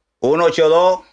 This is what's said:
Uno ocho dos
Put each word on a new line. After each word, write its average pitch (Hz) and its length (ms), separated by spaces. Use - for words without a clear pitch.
Uno 156 240
ocho 160 260
dos 180 300